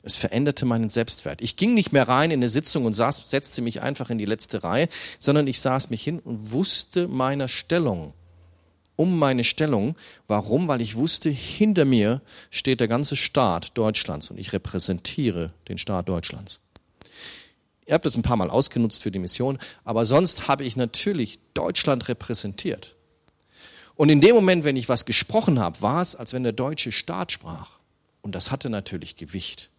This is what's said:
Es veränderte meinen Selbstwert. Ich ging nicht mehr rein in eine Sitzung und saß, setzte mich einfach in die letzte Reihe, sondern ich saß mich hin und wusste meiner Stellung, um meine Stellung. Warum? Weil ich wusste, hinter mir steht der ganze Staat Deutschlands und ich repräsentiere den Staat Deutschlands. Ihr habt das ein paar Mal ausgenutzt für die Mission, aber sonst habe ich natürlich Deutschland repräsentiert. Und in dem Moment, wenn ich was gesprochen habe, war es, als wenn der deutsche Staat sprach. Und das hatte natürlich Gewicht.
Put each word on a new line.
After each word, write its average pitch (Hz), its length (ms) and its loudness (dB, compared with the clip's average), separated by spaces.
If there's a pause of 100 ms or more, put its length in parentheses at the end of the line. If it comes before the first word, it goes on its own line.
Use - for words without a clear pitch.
Es - 120 -2
veränderte 135 500 0
meinen 113 260 0
Selbstwert. 113 500 -2
Ich 120 140 -4
ging 226 180 2
nicht 214 180 2
mehr 131 160 6
rein 135 220 4
in 147 100 0
eine 123 100 2
Sitzung 135 360 0
und 110 80 0
saß, 117 360 0
setzte 135 340 -2
mich 117 180 -6
einfach 127 300 -6
in 117 80 -2
die 104 60 -2
letzte 107 380 -4
Reihe, 117 240 0 (300)
sondern 143 300 2
ich 123 120 0
saß 131 300 0
mich - 140 -6
hin 160 160 -6
und 107 320 -10
wusste 175 560 0
meiner 131 400 -2
Stellung, 110 680 -2 (840)
um 175 220 2
meine 131 260 4
Stellung. 139 520 0 (320)
Warum? 107 400 0
Weil 131 140 0
ich 107 140 -6
wusste, 156 360 0
hinter 185 540 2
mir 120 360 4 (300)
steht 127 300 0
der 113 60 4
ganze 135 280 0
Staat 98 640 0
Deutschlands 107 520 -2
und 92 80 -14
ich 92 160 -8
repräsentiere 90 1000 -2 (140)
den 87 120 -8
Staat 92 280 -4
Deutschlands. 95 520 -6 (1300)
Ihr 147 100 2
habt 170 100 2
das 117 100 0
ein 120 60 0
paar 120 160 2
Mal 92 140 0
ausgenutzt 117 500 0
für 110 80 -4
die 95 80 -6
Mission, 123 400 -2 (260)
aber 113 220 0
sonst 151 420 2
habe 139 160 2
ich 120 140 -4
natürlich 127 600 -2 (160)
Deutschland - 520 0
repräsentiert. - 880 -6 (1000)
Und 151 140 6
in 147 120 8
dem 220 140 10
Moment, 185 280 6
wenn 139 140 2
ich 120 120 -4
was 120 160 2
gesprochen 156 540 2
habe, 87 220 -2
war 139 200 2
es, 175 140 -2
als - 160 -10
wenn 127 120 -4
der 117 100 0
deutsche 131 380 -4
Staat 180 400 -6
sprach. - 480 -12 (420)
Und 98 140 -10
das - 160 -4
hatte 135 180 -6
natürlich 98 460 -8
Gewicht. - 640 -12